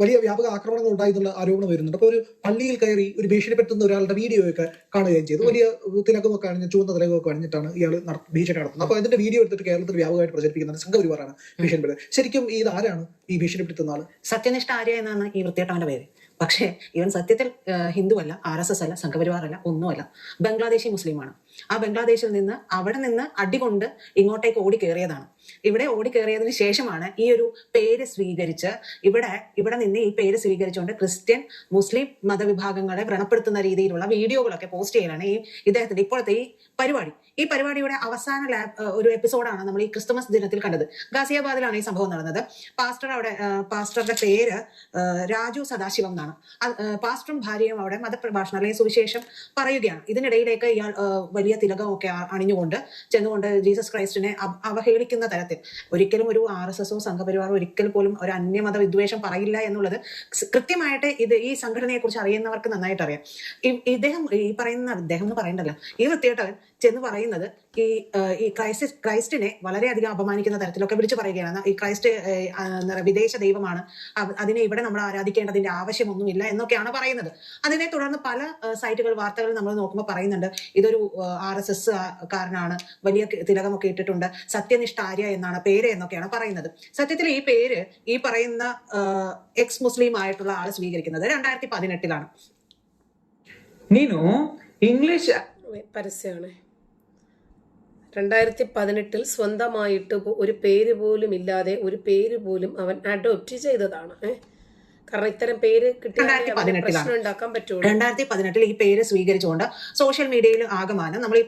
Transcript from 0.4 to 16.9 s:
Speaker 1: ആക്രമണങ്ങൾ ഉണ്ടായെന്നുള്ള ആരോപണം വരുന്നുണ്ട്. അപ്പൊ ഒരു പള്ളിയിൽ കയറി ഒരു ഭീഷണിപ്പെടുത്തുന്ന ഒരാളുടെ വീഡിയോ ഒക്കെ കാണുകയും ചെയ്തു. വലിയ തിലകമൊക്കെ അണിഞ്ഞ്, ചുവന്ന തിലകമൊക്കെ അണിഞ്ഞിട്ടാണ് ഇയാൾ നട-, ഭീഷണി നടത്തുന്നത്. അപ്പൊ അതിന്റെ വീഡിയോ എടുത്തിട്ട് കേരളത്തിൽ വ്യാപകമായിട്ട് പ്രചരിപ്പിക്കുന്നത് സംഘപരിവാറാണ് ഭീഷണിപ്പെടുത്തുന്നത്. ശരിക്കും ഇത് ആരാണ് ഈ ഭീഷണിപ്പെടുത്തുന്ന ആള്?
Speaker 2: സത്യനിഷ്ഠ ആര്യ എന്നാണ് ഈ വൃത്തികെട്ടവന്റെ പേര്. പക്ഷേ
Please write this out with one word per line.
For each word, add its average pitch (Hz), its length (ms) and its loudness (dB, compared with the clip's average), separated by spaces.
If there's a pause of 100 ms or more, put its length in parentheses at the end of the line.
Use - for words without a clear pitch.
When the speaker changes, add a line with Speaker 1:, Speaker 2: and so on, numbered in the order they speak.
Speaker 1:
ആക്രമണങ്ങൾ 226 460 -2
ഉണ്ടായെന്നുള്ള 196 460 2
ആരോപണം 190 320 2
വരുന്നുണ്ട്. 160 280 0
അപ്പൊ 226 100 6
ഒരു 226 180 4 (200)
പള്ളിയിൽ 240 300 2
കയറി 208 420 2
ഒരു 202 100 0
ഭീഷണിപ്പെടുത്തുന്ന 208 580 4
ഒരാളുടെ 196 280 2
വീഡിയോ 208 360 2
ഒക്കെ 165 220 -2 (240)
കാണുകയും 170 320 4
ചെയ്തു. 156 160 0
വലിയ 226 280 4 (300)
തിലകമൊക്കെ 208 460 2
അണിഞ്ഞ്, 180 240 -4
ചുവന്ന 196 220 2
തിലകമൊക്കെ 170 360 2
അണിഞ്ഞിട്ടാണ് 156 460 -4
ഇയാൾ 170 300 0
നട-, 156 280 -8
ഭീഷണി 170 260 0
നടത്തുന്നത്. 147 220 -6
അപ്പൊ 214 140 2
അതിന്റെ 226 220 4
വീഡിയോ 220 240 4
എടുത്തിട്ട് 196 220 0
കേരളത്തിൽ 180 320 -2
വ്യാപകമായിട്ട് 165 380 2
പ്രചരിപ്പിക്കുന്നത് 151 440 -2
സംഘപരിവാറാണ് 160 560 0 (260)
ഭീഷണിപ്പെടുത്തുന്നത്. 151 540 0
ശരിക്കും 254 380 0
ഇത് 220 160 2
ആരാണ് 180 400 -2 (220)
ഈ 175 100 0
ഭീഷണിപ്പെടുത്തുന്ന 165 520 -2
ആള്? 147 140 -8 (180)
Speaker 2:
സത്യനിഷ്ഠ 247 480 -2
ആര്യ 233 220 -2
എന്നാണ് 208 420 -4
ഈ 196 60 0
വൃത്തികെട്ടവന്റെ 175 440 -2
പേര്. 135 200 -6 (360)
പക്ഷേ 175 340 0 (200)